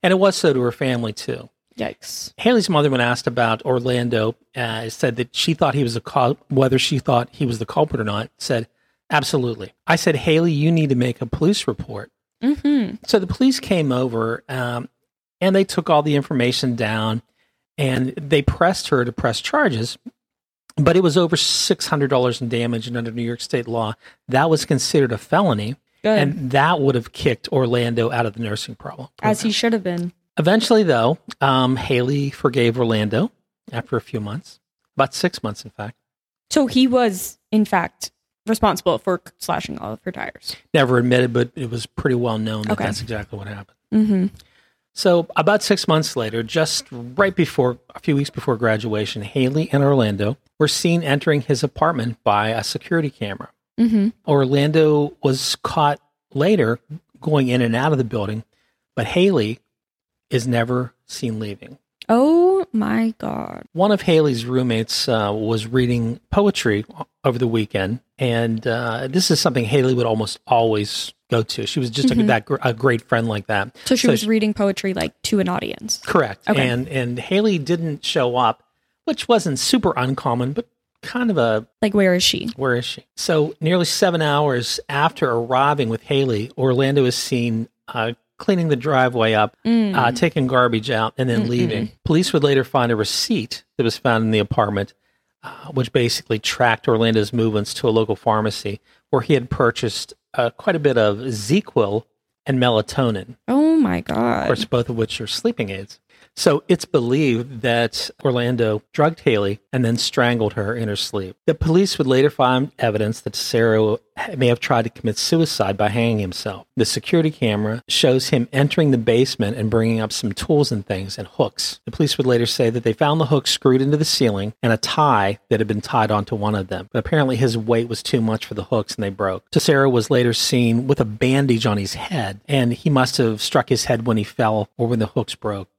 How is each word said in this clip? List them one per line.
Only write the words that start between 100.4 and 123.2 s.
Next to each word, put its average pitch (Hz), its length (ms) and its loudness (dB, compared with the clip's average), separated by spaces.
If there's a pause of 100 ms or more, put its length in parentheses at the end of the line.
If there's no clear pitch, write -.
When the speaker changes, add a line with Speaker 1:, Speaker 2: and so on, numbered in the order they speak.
Speaker 1:
quite - 260 -2
a 160 40 -2
bit 139 180 2
of 104 200 2
ZzzQuil 113 880 -2 (420)
and 135 140 0
melatonin. 117 760 0 (120)
Speaker 2:
Oh 302 280 4
my 185 260 2
God. - 400 -2
Speaker 1:
Of - 40 -4
course, 120 180 -2
both 120 240 -2
of 120 80 -6
which 113 240 -4
are 110 60 -8
sleeping 123 440 -4
aids. 98 280 -12 (380)
So 147 320 2
it's - 160 0
believed 123 800 -2
that 117 480 0 (140)
Orlando 120 580 0 (100)
drugged 156 280 0
Haley 104 380 0 (140)
and 127 120 0
then 117 120 0
strangled 117 560 0
her 104 200 -4
in 117 160 -4
her 104 60 -4
sleep. 98 420 -6 (100)
The 160 80 2
police 175 440 0
would 151 80 0
later 131 240 4
find 127 480 0
evidence 107 420 -2
that - 120 -10
Tesoro 110 680 2 (380)
may 127 100 2
have 120 140 2
tried 117 220 0
to 113 80 -2
commit - 280 -6
suicide 127 580 0
by 104 120 0
hanging 117 320 0
himself. 92 460 -8 (100)
The 120 80 2
security 156 480 0
camera 107 560 -2
shows 131 400 2
him 123 240 0
entering 143 400 2
the 127 60 4
basement 117 580 0
and 110 120 -2
bringing 113 320 0
up 110 120 -6
some 107 200 -4
tools 147 380 0
and 104 160 -6
things 98 320 -6
and 101 80 -10
hooks. - 600 -4
The - 40 -12
police 147 280 0
would 127 80 0
later 120 200 2
say 117 240 0
that 117 140 -4
they 113 80 2
found 151 280 0